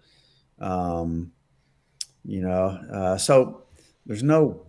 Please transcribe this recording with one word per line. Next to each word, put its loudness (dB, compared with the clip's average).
um, -4
you -6
know, 0
uh, -2
so 4
there's -6
no 2